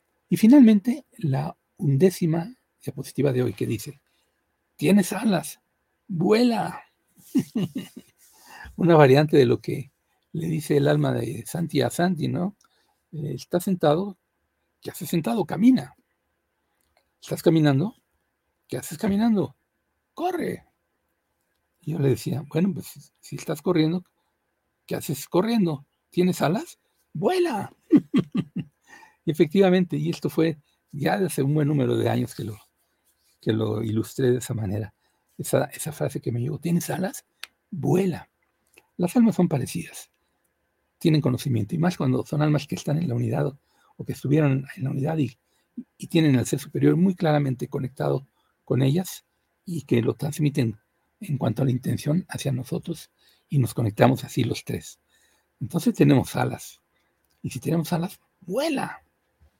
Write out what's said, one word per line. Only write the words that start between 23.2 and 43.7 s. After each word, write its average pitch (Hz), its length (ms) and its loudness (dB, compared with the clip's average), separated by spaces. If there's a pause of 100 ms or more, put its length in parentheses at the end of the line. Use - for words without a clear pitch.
si - 160 -14
estás 156 260 -8
corriendo, 165 420 0 (800)
¿qué - 100 -6
haces - 320 -8
corriendo? 185 580 0 (240)
¿Tienes 180 320 0
alas? 196 360 -2 (340)
¡Vuela!". 262 600 -2 (180)
<laughs> - 800 0 (560)
Y 156 40 2
efectivamente, 180 640 2
y 151 140 -2
esto 156 200 -6
fue 160 300 -2 (320)
ya 175 260 -2
de 190 80 0
hace 170 160 -2
un 139 100 0
buen 151 140 2
número 131 300 0
de 113 120 0
años 120 240 -2
que - 120 -10
lo, 104 120 -10 (840)
que 117 120 -2
lo 110 300 -2
ilustré 110 480 -2
de 123 80 2
esa 120 160 -8
manera. 107 400 -6 (420)
Esa, 135 280 -2
esa - 260 -10
frase 147 300 -6
que - 100 -8
me 120 100 -4
llegó, 147 200 -6
"¿Tienes 170 300 -2
alas? - 340 -6 (440)
Vuela". 151 600 -2 (640)
Las 175 200 -2
almas 226 180 6
son 180 140 2
parecidas, - 640 -6 (840)
tienen 156 220 4
conocimiento, 123 540 -2
y 160 40 -2
más 175 180 0
cuando 127 280 -2
son 151 160 -4
almas 151 280 0
que - 80 -6
están 151 220 -4
en 170 100 -4
la 120 80 -2
unidad 120 320 -2
o, - 100 -12 (380)